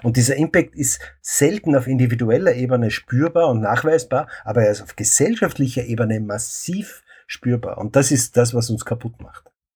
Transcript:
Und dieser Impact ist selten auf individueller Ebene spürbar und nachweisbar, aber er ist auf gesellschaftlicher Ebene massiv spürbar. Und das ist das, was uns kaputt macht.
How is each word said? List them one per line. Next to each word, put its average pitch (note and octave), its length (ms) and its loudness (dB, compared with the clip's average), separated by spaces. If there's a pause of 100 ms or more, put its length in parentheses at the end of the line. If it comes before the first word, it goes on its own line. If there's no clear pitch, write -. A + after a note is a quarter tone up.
Und A#2 120 0
dieser C3 220 2
Impact D#3+ 380 0
ist - 260 -4 (180)
selten D#3+ 560 0
auf B2 120 0
individueller B2 680 2
Ebene A#2+ 380 0
spürbar E3 580 0
und A#2 100 0
nachweisbar, C#3+ 680 0 (160)
aber A2 180 2
er G#2 80 6
ist G#2 120 -4
auf - 120 -20
gesellschaftlicher C#3 880 0
Ebene A2+ 380 -2
massiv A2 840 -8 (240)
spürbar. A#2+ 500 -4
Und A2 200 -2
das C#3 120 4
ist B2 280 0
das, A#2+ 160 4
was A#2+ 160 0
uns A2 160 -4
kaputt A#2+ 340 -8
macht. - 320 -20 (240)